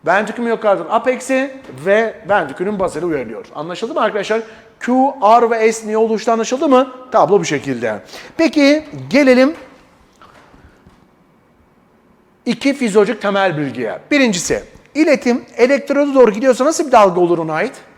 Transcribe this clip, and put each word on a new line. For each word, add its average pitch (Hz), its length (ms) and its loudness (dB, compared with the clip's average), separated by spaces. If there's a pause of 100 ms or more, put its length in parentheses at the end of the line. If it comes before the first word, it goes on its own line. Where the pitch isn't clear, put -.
ventrikül 214 380 -2
miyokardın 214 460 0
apexi 262 600 -2 (340)
ve 214 300 0 (140)
ventrikülün 185 500 -2
bazali 165 260 -4
uyarılıyor. 117 400 -6 (100)
Anlaşıldı 175 380 -8
mı 311 80 -2
arkadaşlar? 214 400 -2 (380)
Q, 240 140 -2 (280)
R 226 280 4
ve 226 220 2
S 220 160 -10
niye 214 100 -2
oluştu 226 340 0
anlaşıldı 254 380 -2
mı? 262 220 4 (200)
Tablo 190 280 4
bu 165 60 -2
şekilde. 120 540 -4 (380)
Peki 302 480 2 (240)
gelelim 262 440 4 (3000)
iki 269 280 -2
fizyolojik 220 480 0
temel 196 360 0
bilgiye. 120 420 -6 (120)
Birincisi, 190 520 0 (320)
iletim 269 500 0 (120)
elektroda 269 560 0
doğru 247 180 6
gidiyorsa 247 340 0
nasıl 330 220 -2
bir 240 40 -2
dalga 190 300 4
olur 170 160 2
ona 160 160 -6
ait? 208 200 -4 (240)